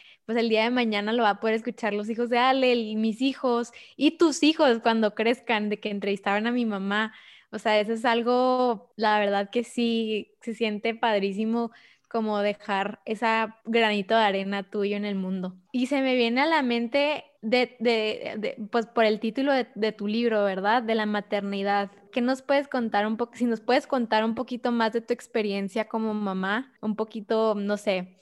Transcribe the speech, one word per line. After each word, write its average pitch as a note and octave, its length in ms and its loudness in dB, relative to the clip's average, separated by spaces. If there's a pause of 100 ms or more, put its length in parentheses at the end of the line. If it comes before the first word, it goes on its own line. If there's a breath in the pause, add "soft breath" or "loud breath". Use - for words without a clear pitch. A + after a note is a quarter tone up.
(260 loud breath)
pues, A3+ 120 -2
el A#3 120 0
día G#3+ 140 4
de A#3 80 0
mañana A3 420 0
lo A#3 100 2
va G#3 80 4
a G3+ 80 -6
poder A3 160 0
escuchar A3+ 380 -4
los G#3 160 -4
hijos A#3 200 -4
de A#3+ 100 0
Ale C4 360 4
y A3 220 -4
mis A3 240 -2
hijos B3 500 0 (240 loud breath)
y D#4+ 220 2
tus D#4 260 4
hijos D4 360 4
cuando A3+ 360 2
crezcan, A3 540 0
de G#3 100 -4
que G#3+ 100 -8
entrevistaron G3+ 580 -2
a A#3+ 40 0
mi B3 140 0
mamá. G#3 480 -2 (380 loud breath)
O A3 80 -8
sea, G#3+ 200 2
eso G#3 140 0
es A3+ 120 -4
algo, B3 920 0
la G#3+ 220 2
verdad G3+ 320 0
que A#3+ 120 -2
sí, A3+ 760 -2
se A3+ 120 -8
siente A3 420 -4
padrísimo A3 760 -2 (380 soft breath)
como G#3+ 300 -2
dejar G3+ 640 -2
esa A3 600 0
granito A3 500 2
de A3+ 80 6
arena G3 460 0
tuyo G3+ 260 -2
en G#3 100 -4
el G3+ 100 -4
mundo. F#3 420 -4 (160)
Y B3 140 0
se C#4 140 0
me C4 140 2
viene A#3+ 260 2
a C#4+ 40 2
la D#4+ 160 2
mente C4 640 0 (160)
de, A#3+ 380 0
de, A3+ 580 -2
de, G#3 340 -6
pues, A#3 140 0
por A3+ 200 2
el G#3+ 140 2
título C4+ 320 0
de, B3+ 240 2
de G#3+ 160 0
tu G#3 160 -6
libro, A3 380 2
¿verdad? G3+ 360 2
De A3 140 0
la G#3+ 100 0
maternidad. G3+ 840 -2 (220)
¿Qué B3 80 0
nos C4 200 0
puedes C#4 280 0
contar A3 360 0
un A3 120 -2
po-, A#3 160 -6
si - 120 -4
nos A3+ 140 0
puedes B3 280 2
contar A3+ 360 2
un A3+ 120 0
poquito B3 360 -4
más A3+ 220 0
de A#3 80 -2
tu A3+ 120 -6
experiencia G#3+ 760 -4
como A3 240 -4
mamá? G3+ 580 -4 (100)
Un G#3+ 140 -4
poquito, A3 600 -2
no G3+ 200 -2
sé, F#3 460 -4